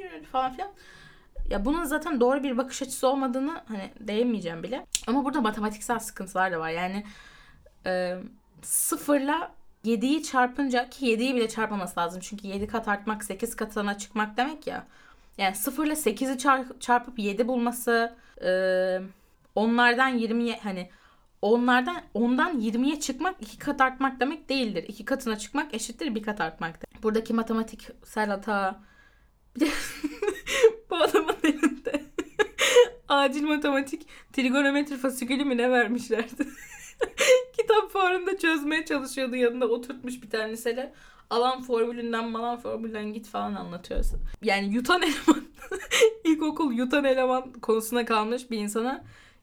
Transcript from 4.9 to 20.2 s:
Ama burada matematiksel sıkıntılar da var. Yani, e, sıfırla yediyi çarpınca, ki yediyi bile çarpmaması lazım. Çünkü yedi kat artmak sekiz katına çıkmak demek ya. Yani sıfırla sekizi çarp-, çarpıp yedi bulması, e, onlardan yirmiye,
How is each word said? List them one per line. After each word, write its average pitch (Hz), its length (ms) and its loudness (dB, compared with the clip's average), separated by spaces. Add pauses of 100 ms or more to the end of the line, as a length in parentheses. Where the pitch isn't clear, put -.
Ama 254 180 0
burada 285 160 0
matematiksel 214 580 -2
sıkıntılar 185 520 -4
da 170 80 -2
var. 160 100 -4
Yani, 185 360 -4 (800)
e, 180 320 -2 (440)
sıfırla 294 880 0 (320)
yediyi 240 400 2
çarpınca, 254 680 0
ki - 160 -6
yediyi 240 300 2
bile 226 140 2
çarpmaması 208 500 -4
lazım. 175 240 -4
Çünkü 202 240 -12
yedi 196 200 -4
kat 208 200 -4
artmak 214 360 -2
sekiz 226 320 -6
katına 208 420 -4
çıkmak 214 400 -4
demek 285 300 -2
ya. - 200 -8 (500)
Yani 196 180 0
sıfırla 294 400 -2
sekizi 269 420 0
çarp-, 262 420 2
çarpıp 247 400 0
yedi 208 280 0
bulması, 233 680 0 (300)
e, 180 60 2 (1040)
onlardan 240 520 4
yirmiye, 233 560 0